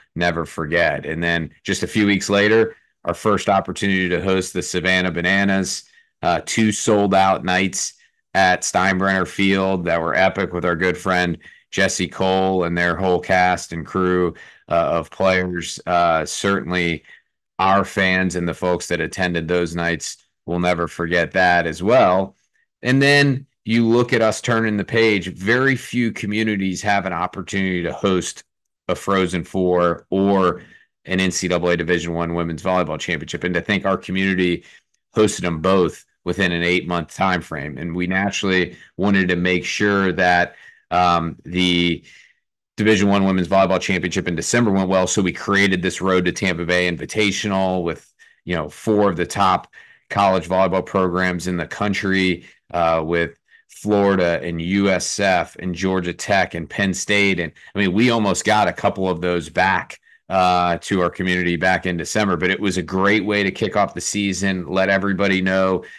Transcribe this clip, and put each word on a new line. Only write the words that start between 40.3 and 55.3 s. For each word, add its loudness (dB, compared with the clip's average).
um, 2
the 0
Division 4
One 4
women's 2
volleyball 2
championship -2
in -2
December 0
went 0
well. 2
So 0
we 0
created 0
this -4
Road 2
to 0
Tampa -4
Bay 0
Invitational -2
with, -8
you -4
know, -4
four 2
of -2
the -2
top 0
college 0
volleyball 2
programs 0
in -2
the -6
country, -2
uh, 2
with -2
Florida 2
and -6
U 2
S -2
F 0